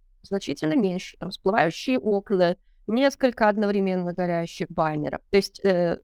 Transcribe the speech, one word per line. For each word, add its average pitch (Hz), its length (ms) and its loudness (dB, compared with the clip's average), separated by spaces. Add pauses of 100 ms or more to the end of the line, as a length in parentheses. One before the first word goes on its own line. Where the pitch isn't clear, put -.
(240)
значительно 196 520 -4
меньше. 190 440 -2
Там 185 120 -10
всплывающие 208 680 0
окна, 190 580 0 (300)
несколько 240 600 2
одновременно 196 640 0
горящих 175 560 -4
баннеров. 151 520 -2 (100)
То 202 60 4
есть, - 280 0
э, 175 380 2